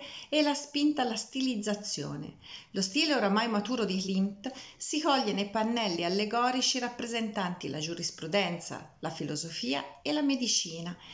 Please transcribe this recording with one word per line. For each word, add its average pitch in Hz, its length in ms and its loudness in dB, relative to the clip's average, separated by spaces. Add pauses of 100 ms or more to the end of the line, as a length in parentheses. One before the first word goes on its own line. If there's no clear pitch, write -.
(280)
e 302 140 4
la 294 100 4
spinta 294 480 2
alla 226 160 2
stilizzazione. 202 1200 -4 (360)
Lo 196 100 0
stile 302 320 2
oramai 214 340 4
maturo 214 380 0
di 185 120 2
Klimt 190 540 0 (240)
si - 240 -2
coglie 262 320 4
nei 196 160 0
pannelli 220 560 2
allegorici 233 760 2
rappresentanti 226 920 -2
la 156 80 -4
giurisprudenza, 170 1200 -2
la 160 100 -4
filosofia 160 920 -6
e 294 100 -2
la 302 80 2
medicina, 202 720 0 (200)